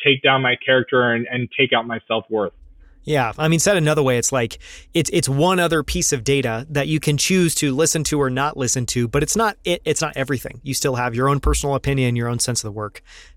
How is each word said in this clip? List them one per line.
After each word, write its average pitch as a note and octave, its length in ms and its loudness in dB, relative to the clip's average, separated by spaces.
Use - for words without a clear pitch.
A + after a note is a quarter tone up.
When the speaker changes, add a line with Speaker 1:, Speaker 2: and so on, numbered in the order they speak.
Speaker 1:
take C#3 220 2
down C3+ 180 4
my B2 140 0
character B2+ 460 4
and, A#2 180 -2
and B2 200 -4
take C3 140 2
out A#2 120 2
my A#2 220 -6
self-worth. A2 460 -2
Speaker 2:
Yeah. C3 340 0
I D#3 120 0
mean, E3 100 4
said G3+ 160 4
another D3+ 260 2
way, C3 160 4
it's A#2 140 0
like, A#2+ 260 0
it's, E3 180 0
it's E3+ 160 0
one E3 320 2
other D#3+ 240 2
piece F3 300 -2
of B2 100 -2
data B2+ 460 0
that C#3+ 180 -2
you D#3 140 0
can D3 160 0
choose F3 380 2
to C#3 200 0
listen D#3+ 300 0
to D3 160 0
or C3+ 80 0
not C3+ 260 -2
listen B2+ 300 -2
to, A#2+ 240 -2
but C#3 120 0
it's D3 140 -2
not, G#3+ 300 0
it, F3 180 -2
it's D#3 160 -2
not D3+ 160 -4
everything. C3 480 -4
You C3+ 100 -6
still C3 220 -2
have B2 180 -2
your B2 140 0
own C#3 140 2
personal C#3+ 340 0
opinion, C3 400 0
your A#2+ 140 -2
own A#2+ 100 -4
sense A#2 240 -2
of A2 60 -10
the - 20 -8
work. G#2+ 300 -10